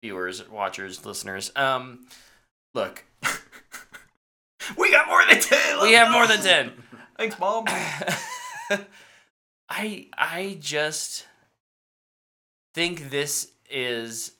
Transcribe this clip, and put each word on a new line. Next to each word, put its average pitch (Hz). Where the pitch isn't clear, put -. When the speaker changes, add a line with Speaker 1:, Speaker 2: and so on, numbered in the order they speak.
Speaker 1:
viewers, 92
watchers, 98
listeners. 98
Um, 127
look. 98
<laughs> -
Speaker 2:
We 427
got 302
more -
than 214
ten! -
Speaker 1:
We 214
have 233
more 233
than 214
ten. 170
Speaker 2:
<laughs> -
Thanks, 220
Bob. 208
Speaker 1:
<laughs> 202
I, 208
I 180
just 151
think 165
this 143
is 117